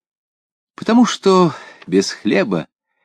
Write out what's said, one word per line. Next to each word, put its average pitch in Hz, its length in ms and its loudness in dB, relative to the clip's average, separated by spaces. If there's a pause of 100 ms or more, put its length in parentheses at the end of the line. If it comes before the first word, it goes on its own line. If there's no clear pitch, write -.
(760)
потому 226 320 0
что 185 480 0 (320)
без 95 240 -2
хлеба 104 580 -4 (360)